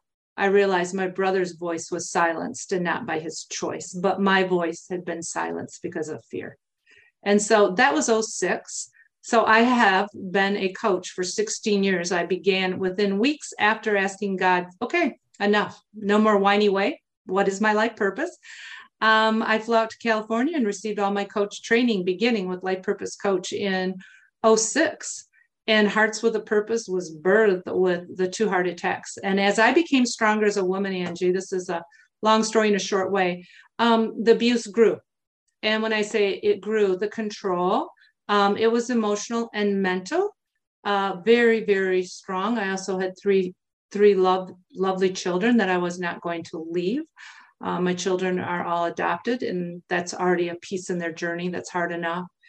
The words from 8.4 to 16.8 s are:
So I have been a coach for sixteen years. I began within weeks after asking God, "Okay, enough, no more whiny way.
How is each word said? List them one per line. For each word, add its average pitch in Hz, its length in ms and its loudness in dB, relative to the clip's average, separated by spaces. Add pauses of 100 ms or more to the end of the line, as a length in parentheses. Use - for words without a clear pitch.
So 226 240 2
I 220 160 8
have 208 540 4
been 196 420 0
a 190 160 -2
coach 185 380 -2
for 180 140 -4
sixteen 208 580 -2
years. 185 300 0
I 175 120 0
began 185 540 0
within 196 400 0
weeks 285 400 -2
after 214 380 0
asking 196 400 -2
God, 180 320 2 (120)
"Okay, 285 380 -2 (220)
enough, 202 420 0 (100)
no 208 280 0
more 214 180 4
whiny 202 300 4
way. 196 340 0 (240)